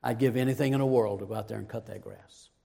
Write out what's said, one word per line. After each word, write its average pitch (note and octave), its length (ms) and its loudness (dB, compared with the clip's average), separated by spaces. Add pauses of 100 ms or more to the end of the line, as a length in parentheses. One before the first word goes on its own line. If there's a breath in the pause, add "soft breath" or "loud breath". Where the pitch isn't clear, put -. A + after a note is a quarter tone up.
I'd A#2+ 180 -2
give B2+ 180 4
anything C3 340 2
in C3+ 80 2
the C3+ 60 2
world A2 340 4
to G2+ 60 -8
go G#2 80 -8
out A2 160 -6
there A2 80 -6
and G2+ 100 -8
cut A2+ 200 -10
that G2+ 140 -12
grass. - 460 -18 (180)